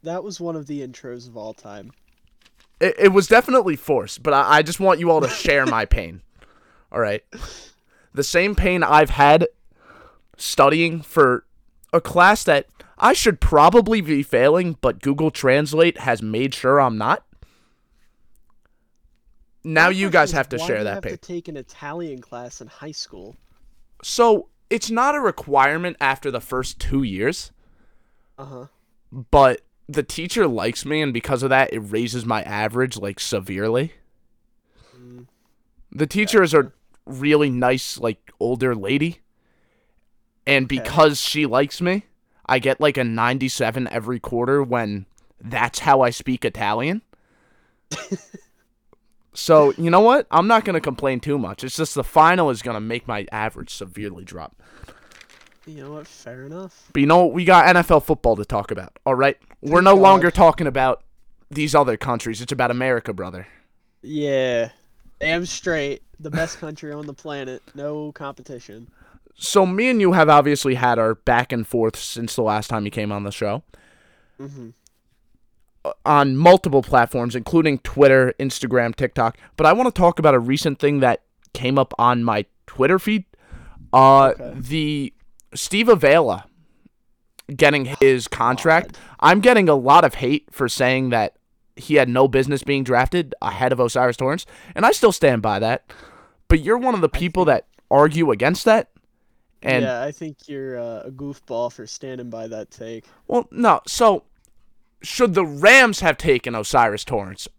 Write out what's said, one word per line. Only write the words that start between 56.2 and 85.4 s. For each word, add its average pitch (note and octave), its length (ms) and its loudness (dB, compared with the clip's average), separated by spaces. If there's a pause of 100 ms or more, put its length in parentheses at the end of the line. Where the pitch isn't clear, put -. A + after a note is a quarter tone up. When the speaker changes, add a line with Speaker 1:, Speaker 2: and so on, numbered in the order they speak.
Speaker 1:
enough. F3 460 -18
Speaker 2:
But C#3 100 0
you C#3 40 4
know E3 200 6
what? C#3 80 0
We F3 120 -4
got E3+ 220 8
N F3+ 100 6
F E3+ 140 2
L D#3 80 6
football A#2+ 360 -2
to G2+ 100 -8
talk G2+ 260 -6
about, G2 340 -14
all C3+ 80 0
right? C#3 240 0 (240)
We're C#3+ 140 -6
Speaker 1:
Thank F3+ 80 4
Speaker 2:
no G3 120 8
Speaker 1:
God. F#3+ 60 6
Speaker 2:
longer F#3+ 300 6
talking E3+ 340 4
about C3 380 -2 (480)
these D3+ 240 -2
other B2+ 220 2
countries. A#2 440 -6
It's B2 100 -10
about B2 200 -2
America, B2 420 -4
brother. F#2 320 -14 (560)
Speaker 1:
Yeah. C3 680 -4 (500)
Damn E3 260 -4
straight. D3+ 560 -6 (180)
The D3+ 120 -16
best E3 260 -6
country D3+ 340 -16
on D3 140 -14
the D3 80 -16
planet. C3+ 480 -14 (140)
No D3+ 380 -10
competition. B2 760 -18 (460)
Speaker 2:
So F#3+ 320 0
me G3+ 220 -2
and A#3 120 0
you F3+ 120 2
have D#3 160 4
obviously C#3+ 440 2
had B2 240 0
our A2+ 160 0
back A#2+ 380 -2
and A#2 160 -6
forth A2+ 280 -2
since - 400 -12
the B2+ 60 -4
last G#2+ 280 -2
time G#2+ 160 -6
you G#2 60 -8
came G#2 200 -6
on G2+ 120 -8
the G2+ 80 -10
show. G#2 300 -6 (800)
Speaker 1:
Mm-hmm. C#3 280 -18 (1160)
Speaker 2:
Uh, - 80 -8 (120)
on C#3+ 300 2
multiple D#3+ 460 6
platforms, A#2+ 540 0
including D3+ 440 0
Twitter, C3 600 4
Instagram, B2 560 -2
TikTok. A#2+ 420 -4 (200)
But D3+ 100 2
I D#3+ 60 8
wanna A#3+ 180 0
talk F3 280 2
about D#3 140 4
a B2+ 60 6
recent C3+ 400 -4
thing C#3+ 220 0
that A#2+ 200 2 (320)
came C3 240 -2
up C3 220 0
on A#2+ 240 2
my G#2+ 220 -2 (200)
Twitter D#3+ 340 0
feed. G#3 260 -4 (680)
Uh, C3+ 460 8
Speaker 1:
Okay. B2 200 -14
Speaker 2:
the D3 540 -6 (400)